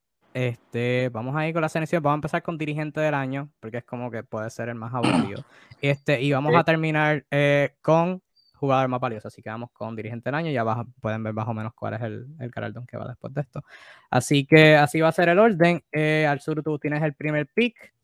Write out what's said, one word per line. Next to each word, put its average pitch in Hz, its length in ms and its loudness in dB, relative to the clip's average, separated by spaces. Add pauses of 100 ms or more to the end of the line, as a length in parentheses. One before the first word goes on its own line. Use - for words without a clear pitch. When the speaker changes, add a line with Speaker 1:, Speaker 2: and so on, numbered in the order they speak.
(320)
Speaker 1:
este, 123 760 -2
vamos 123 260 -6
a 156 100 -2
ir 165 60 -4
con 165 80 -2
las 156 120 -2
selecciones. 160 300 -2
Vamos 147 140 2
a 151 40 -4
empezar 160 220 -4
con 170 140 -8
dirigente 151 460 -6
del 151 120 2
año, 139 360 -4 (100)
porque 113 180 -10
es 120 60 -10
como 123 260 -8
que 110 140 -8
puede 110 240 -8
ser 117 220 -8
el 117 60 -8
más 113 180 -8
aburrido. 120 500 -2 (380)
Este, 139 400 0
y 143 100 2
vamos 143 220 2
Speaker 2:
Ok. 170 60 6
Speaker 1:
a 160 40 4
terminar, 156 680 0
eh, 143 520 2
con 170 400 2 (360)
jugador 131 300 2
más 127 120 -4
valioso. 117 280 -6
Así - 140 -20
que 110 80 -14
vamos 117 220 -12
con 113 220 -10
dirigente 110 360 -10
del 135 40 -2
año. 165 160 -4
Ya 120 140 -2
vas 113 140 -2
a, 117 60 -6 (180)
pueden 110 200 -4
ver 110 120 -4
más 107 120 -4
o 120 60 -2
menos 110 220 -8
cuál 107 180 -8
es 110 80 -6
el, 110 260 -10 (140)
el 123 100 -10
galardón 113 360 -10
que - 100 -14
va 110 100 -10
después 120 280 -12
de 143 80 -4
esto. 147 200 -14 (480)
Así 139 360 2
que 156 300 10
así 147 220 4
va 160 100 4
a 160 40 2
ser 175 160 2
el 175 100 4
orden. 175 540 4
Eh, 156 340 0
Alzuru, 147 360 -2
tú 151 160 -4
tienes 147 240 -4
el 156 100 0
primer 151 360 -4
pick. - 440 -4 (120)